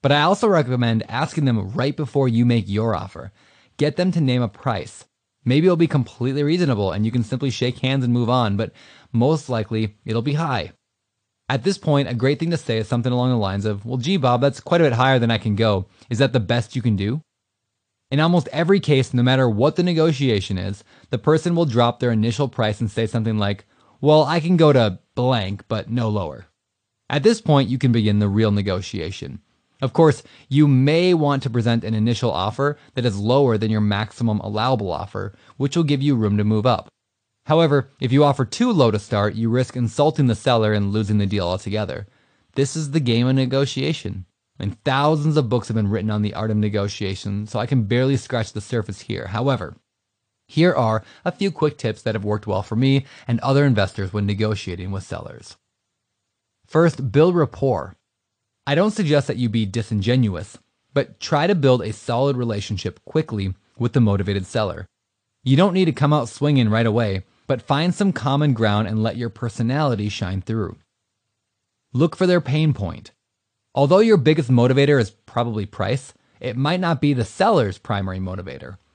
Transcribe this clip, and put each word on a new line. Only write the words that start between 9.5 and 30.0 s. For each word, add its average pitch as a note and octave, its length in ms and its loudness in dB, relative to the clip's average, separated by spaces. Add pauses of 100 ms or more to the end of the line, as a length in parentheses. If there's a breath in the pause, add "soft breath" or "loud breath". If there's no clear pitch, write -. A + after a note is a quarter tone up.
it'll A2+ 180 -2
be C#3+ 120 -2
high. C#3+ 380 -4 (760)
At B2 140 -2
this F#3 160 0
point, C#3+ 300 0
a B2 60 -4
great C3 240 0
thing E3 120 -2
to E3+ 60 0
say A2+ 220 -4
is A2 100 -4
something A#2+ 240 -2
along B2 180 0
the B2 60 2
lines G2+ 280 -2
of, G#2 220 -4
"Well, B2 120 -4
gee, D3+ 180 0
Bob, B2 240 2
that's C#3 200 0
quite F3 200 0
a E3 40 6
bit C3 100 2
higher C3 240 4
than A#2 120 2
I A2+ 80 0
can G#2 160 0
go. G2+ 320 2 (240 soft breath)
Is A2+ 80 -2
that C3+ 140 2
the B2+ 80 2
best A#2+ 340 -2
you B2 80 -4
can A2 140 2
do?" G#2 240 -2 (920)
In C3+ 80 0
almost E3 320 2
every E3+ 300 2
case, C3+ 320 2
no B2 100 2
matter B2+ 260 4
what A#2+ 280 2
the F3+ 60 0
negotiation C#3 760 0
is, F#2+ 240 -8 (280 soft breath)
the A#2+ 80 -4
person D#3+ 360 2
will E3+ 120 2
drop A#2+ 340 0
their B2 120 0
initial A2+ 360 0
price A2 320 -4
and A2+ 100 -2
say A2+ 160 -2
something A2 300 -2
like, G2+ 300 -4 (340 soft breath)
"Well, D3+ 240 4
I D#3+ 160 0
can F3 160 2
go D#3 160 6
to A2 280 2 (140)
blank, A2 540 -2
but G#2+ 220 -6
no A#2 180 -2
lower." F2+ 380 -6 (640)
At C#3 120 -2
this A3 180 4
point, C#3 280 4
you B2 100 -2
can B2 140 4
begin G#2 280 2
the G#2 80 2
real G#2+ 220 2
negotiation. F#2 880 -4 (420)
Of C3+ 100 -4
course, D#3+ 300 4 (260 loud breath)